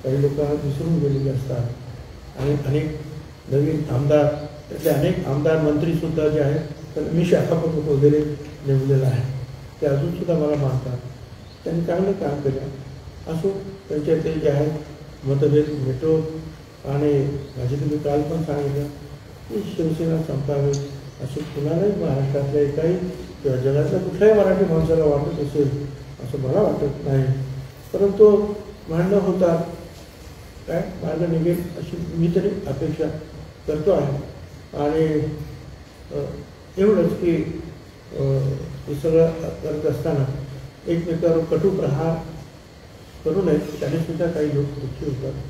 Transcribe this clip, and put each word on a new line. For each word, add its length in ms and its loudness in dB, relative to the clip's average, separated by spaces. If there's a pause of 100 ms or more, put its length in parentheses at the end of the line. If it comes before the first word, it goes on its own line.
काही 180 2
लोक 180 4
विसरून 600 0
गेलेले 300 2
असतात 380 -2 (720)
आणि 260 2
अनेक 320 0 (540)
नवीन 400 2
आमदार, 320 4 (460)
त्यातले 200 -2
अनेक 380 2
आमदार 300 2
मंत्रीसुद्धा 720 0
जे 120 2
आहेत, 200 2 (360)
तर 60 -4
मी 240 2
शाखा 340 4
प्रमुख 240 0
वगैरे 360 6 (480)
नेमलेला 400 4
आहे, 260 0 (480)
ते 60 2
अजूनसुद्धा 460 0
मला 220 2
मानतात. 420 -2 (680)
त्यांनी 220 -2
चांगलं 260 2
काम 300 -2
केलं. 200 -2 (720)
असो, 280 -2 (280)
त्यांचे 340 2
ते 160 -2
जे 100 4
आहेत 220 2 (540)
मतभेद 440 4
मिटो 480 0 (680)
आणि 520 2 (200)
माझे 180 -2
तुम्ही 220 -2
काल 240 2
पण 220 -2
सांगितलं 440 -2 (640)
की 280 -4
शिवसेना 460 0
संपावी 480 0 (520)
असं 180 -6
कुणालाही 640 0
महाराष्ट्रातल्या 580 0
एकाही 360 2 (460)
किंवा 140 2
जगातल्या 420 2
कुठल्याही 400 6
मराठी 340 4
माणसाला 320 4
वाटत 340 2
असेल 460 0 (380)
असं 160 -6
मला 220 2
वाटत 440 0
नाही. 180 4 (680)
परंतु 600 6 (360)
भांडणं 300 4
होतात, 440 2 (1040)
काय 160 -2 (180)
भांडणं 360 -2
निघेल 260 0 (140)
अशी 360 -8
मी 220 2
तरी 140 2 (180)
अपेक्षा 400 -2 (600)
करतो 240 0
आहे. 220 2 (640)
आणि, 420 2 (920)
अ, 140 -4 (520)
एवढंच 340 6
की, 500 0 (520)
अ, 80 -4 (640)
हे 80 -4
सगळं 360 4 (320)
करत 220 -2
असताना 400 2 (600)
एकमेकांवर 560 2
कटू 260 2
प्रहार 460 2 (1120)
करू 160 2
नये, 160 4
त्यानेसुद्धा 680 -2
काही 220 0
लोक 180 0
दुःखी 400 -8
होतात. 440 -6